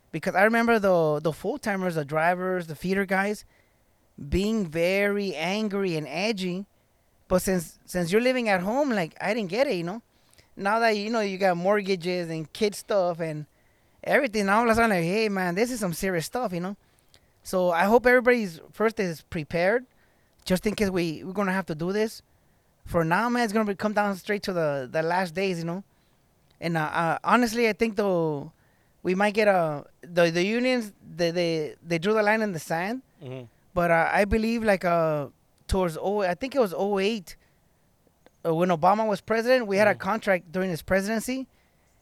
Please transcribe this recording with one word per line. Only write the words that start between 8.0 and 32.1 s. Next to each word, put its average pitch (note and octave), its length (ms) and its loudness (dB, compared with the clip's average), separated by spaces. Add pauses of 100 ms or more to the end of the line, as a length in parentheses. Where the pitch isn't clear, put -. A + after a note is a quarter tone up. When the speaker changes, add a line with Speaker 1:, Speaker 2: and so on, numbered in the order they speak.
Speaker 1:
you're G#3+ 100 4
living B3 280 0
at F#3+ 120 2
home, B3+ 300 0
like, F3+ 300 -2
I F#3 120 -2
didn't A3 160 -4
get A#3+ 180 0
it, A3+ 80 -2
you E3+ 80 -4
know? F#3+ 180 -8 (560)
Now G#3 220 0
that, A3+ 180 2
you G3+ 120 -4
know, A#3 120 0
you G3 160 -2
got F#3 180 2
mortgages F3+ 760 0
and D#3+ 220 -8
kid G#3 240 -2
stuff F3 460 -2
and D3+ 240 -6 (580)
everything, G#3 460 2
all G#3+ 160 4
of A#3 40 4
a A3 60 4
sudden, A#3 140 4
like, F3+ 160 2
"Hey, G#3+ 240 0
man, F#3 260 -2
this A#3 160 0
is B3+ 80 -8
some F#3 140 -2
serious F3 320 -2
stuff," A#3+ 260 -6
you F3+ 80 -6
know? F#3+ 160 -6 (640)
So F3+ 300 0
I E3+ 140 4
hope A#3 200 6
everybody's B3 540 4 (140)
first A3 260 0
is F3 220 -4
prepared, F#3 640 -2 (580)
just F#3 240 0
in G3+ 80 -2
case G3+ 140 0
we, E3+ 340 -2
we're E3+ 80 -10
gonna F#3 220 -2
have F#3+ 140 -2
to F3 80 -4
do E3+ 180 -4
this. G#3+ 280 -2 (640)
For E3 200 0
now, F#3+ 240 2
man, A#3+ 160 0
it's G3 80 -2
gonna A3 120 2
be, G3+ 100 -2
come G#3+ 180 -2
down G3+ 240 0
straight G#3 260 -6
to G3+ 100 -4
the, C#3+ 380 -2
the D#3+ 100 -2
last F3 320 -2
days, F#3 260 -2
you E3 60 -8
know? F3 180 -8 (760)
And, E3+ 180 -2
uh, D#3 40 0
uh, D#3+ 420 0
honestly, A3+ 460 2
I G#3+ 40 0
think, A3+ 220 -2
though, E3 560 -2 (520)
we F#3 120 0
might G3+ 180 2
get G#3+ 140 2
a, E3 380 2 (160)
the, E3+ 280 2
the F3 140 0
unions, A#3 480 0 (240)
they, E3+ 160 0
they, E3 520 -2
they E3+ 140 -2
drew F#3+ 160 0